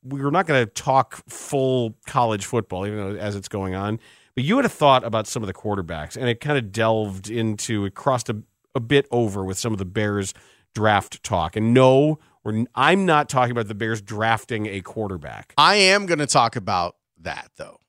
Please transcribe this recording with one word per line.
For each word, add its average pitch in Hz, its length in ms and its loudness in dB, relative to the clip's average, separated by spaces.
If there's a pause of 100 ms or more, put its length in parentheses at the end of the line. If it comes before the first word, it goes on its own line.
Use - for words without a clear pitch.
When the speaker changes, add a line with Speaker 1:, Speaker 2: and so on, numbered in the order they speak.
Speaker 1:
we're 139 260 -4
not 175 160 2
gonna 131 220 2
talk - 600 -2
full 127 680 -2 (100)
college 113 400 0
football, 101 400 -4
even 104 140 -6
though 101 160 -6
as 104 200 -6
it's 95 120 -12
going 95 260 -6
on. 101 260 -4 (360)
But 127 80 -4
you 220 140 2
had 277 80 2
a - 40 0
thought 135 340 4
about 110 240 -4
some 117 140 -6
of 101 60 -6
the 92 60 -8
quarterbacks, 85 640 -6
and 127 140 -2
it 117 100 -2
kinda 147 220 -2
delved 107 680 -2
into, 110 560 -4
it 95 100 -8
crossed 131 340 -2
a, 107 80 -6 (380)
a 131 40 -2
bit 139 300 0
over 104 340 0
with 95 140 -4
some 117 140 -4
of 101 80 -4
the 98 60 -4
Bears 101 480 -4 (420)
draft 107 480 4
talk. 82 320 -2
And 113 180 2
no, 131 460 6 (240)
we're 110 100 -6
n-, 113 220 -2
I'm 175 300 4
not 151 240 2
talking 123 220 0
about 117 160 -4
the 110 60 -8
Bears 110 280 -4
drafting 110 680 -2
a 98 140 -8
quarterback. 80 760 -10
Speaker 2:
I 170 180 6
am 196 300 4
gonna 151 220 0
talk 117 280 2
about 92 420 -2 (240)
that, 76 340 -10
though. - 340 -18